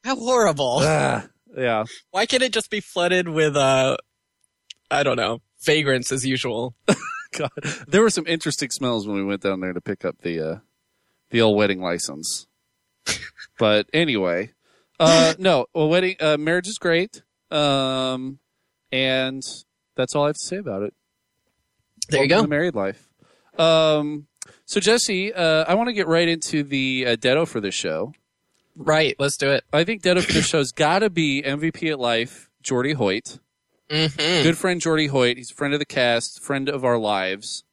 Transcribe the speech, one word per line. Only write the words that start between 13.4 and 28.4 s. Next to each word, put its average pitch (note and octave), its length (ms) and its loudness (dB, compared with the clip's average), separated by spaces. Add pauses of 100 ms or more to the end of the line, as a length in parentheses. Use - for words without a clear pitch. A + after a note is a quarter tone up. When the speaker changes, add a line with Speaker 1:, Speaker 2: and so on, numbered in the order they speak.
Speaker 2:
But G#2+ 340 2
anyway, G#2 580 0 (480)
uh, E3 400 6
no, F3 340 4
well, D#3 160 2
wedding, F#3 300 2
uh, D3+ 180 2
marriage E3+ 300 -2
is G#3+ 100 -8
great. E3+ 440 -2 (300)
Um, C3 840 -2 (540)
and C3 500 -2 (540)
that's B2+ 200 -4
all D3 100 2
I - 20 0
have D3+ 80 -2
to - 100 -12
say F3+ 120 -8
about A2+ 260 -8
it. G#2 100 -8 (1160)
Speaker 1:
There C#3 140 2
you C#3 60 2
Speaker 2:
Welcome E3+ 80 6
Speaker 1:
go. A3 60 6
Speaker 2:
to F3+ 60 0
married D3+ 260 -2
life. G2 340 -6 (480)
Um, D#3 680 2 (380)
so - 140 -4
Jesse, G#3 540 0
uh, D#3+ 340 2
I E3+ 80 2
wanna A#3 180 0
get G3 140 -2
right E3 200 2
into D#3+ 360 -2
the, C3 440 -2
uh, A#2+ 80 2
Detto C3 320 2
for B2+ 140 -6
this G2 140 -4
show. F#2 380 -4 (640)